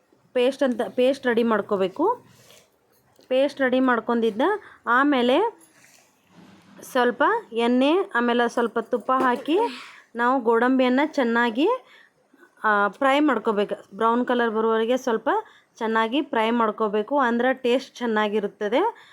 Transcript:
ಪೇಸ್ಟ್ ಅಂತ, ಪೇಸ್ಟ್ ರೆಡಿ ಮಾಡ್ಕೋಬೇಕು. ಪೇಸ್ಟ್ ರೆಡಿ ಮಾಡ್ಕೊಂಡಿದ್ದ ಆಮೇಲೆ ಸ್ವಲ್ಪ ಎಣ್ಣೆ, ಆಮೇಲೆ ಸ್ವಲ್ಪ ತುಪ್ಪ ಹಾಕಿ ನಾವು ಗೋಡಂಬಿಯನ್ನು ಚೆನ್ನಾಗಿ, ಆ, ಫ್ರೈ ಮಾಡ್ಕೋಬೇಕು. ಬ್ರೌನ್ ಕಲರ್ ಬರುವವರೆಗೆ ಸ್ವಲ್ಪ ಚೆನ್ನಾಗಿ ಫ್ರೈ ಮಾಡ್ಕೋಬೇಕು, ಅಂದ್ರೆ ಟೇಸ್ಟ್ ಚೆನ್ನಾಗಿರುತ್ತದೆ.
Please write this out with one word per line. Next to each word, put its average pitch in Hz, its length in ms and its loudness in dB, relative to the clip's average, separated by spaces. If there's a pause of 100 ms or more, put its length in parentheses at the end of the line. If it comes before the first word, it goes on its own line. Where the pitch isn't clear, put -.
(340)
ಪೇಸ್ಟ್ 262 300 0
ಅಂತ, 240 180 0
ಪೇಸ್ಟ್ 254 440 0
ರೆಡಿ 233 180 2
ಮಾಡ್ಕೋಬೇಕು. 214 920 -2 (920)
ಪೇಸ್ಟ್ 277 340 0
ರೆಡಿ 254 180 2
ಮಾಡ್ಕೊಂಡಿದ್ದ 240 640 0 (460)
ಆಮೇಲೆ 269 680 2 (1200)
ಸ್ವಲ್ಪ 247 420 0 (280)
ಎಣ್ಣೆ, 247 460 2 (180)
ಆಮೇಲೆ 240 340 0
ಸ್ವಲ್ಪ 233 300 -2
ತುಪ್ಪ 226 320 -4
ಹಾಕಿ 262 480 0 (560)
ನಾವು 247 260 0
ಗೋಡಂಬಿಯನ್ನು 254 720 2
ಚೆನ್ನಾಗಿ, 240 560 0 (960)
ಆ, 208 240 2
ಫ್ರೈ 269 320 0
ಮಾಡ್ಕೋಬೇಕು. 220 800 -2
ಬ್ರೌನ್ 226 280 0
ಕಲರ್ 240 260 0
ಬರುವವರೆಗೆ 226 460 0
ಸ್ವಲ್ಪ 233 320 -4 (480)
ಚೆನ್ನಾಗಿ 226 440 -2
ಫ್ರೈ 226 280 -2
ಮಾಡ್ಕೋಬೇಕು, 214 680 -2
ಅಂದ್ರೆ 247 340 0
ಟೇಸ್ಟ್ 247 440 -4
ಚೆನ್ನಾಗಿರುತ್ತದೆ. 214 1000 -2 (180)